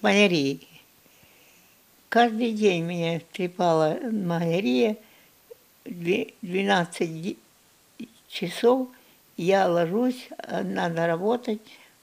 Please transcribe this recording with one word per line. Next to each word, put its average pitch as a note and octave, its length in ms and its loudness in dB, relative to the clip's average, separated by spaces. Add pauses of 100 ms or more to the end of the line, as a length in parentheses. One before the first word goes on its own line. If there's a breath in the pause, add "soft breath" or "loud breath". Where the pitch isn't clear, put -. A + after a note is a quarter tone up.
малярии. F#3 680 2 (1400 soft breath)
Каждый A#3 440 2
день G3 300 2
меня E3+ 360 -4 (120)
трепала E3+ 680 0 (120)
малярия. G#3 880 0 (880 loud breath)
Две-, F3+ 560 -4
двенадцать F3+ 800 -2
де-, F#3 160 -8 (880)
часов B3 640 0 (460 loud breath)
я F#3+ 320 2
ложусь, G3 600 0 (100)
а - 240 -6
надо F3+ 420 -2
работать, G#3+ 540 -2 (440 loud breath)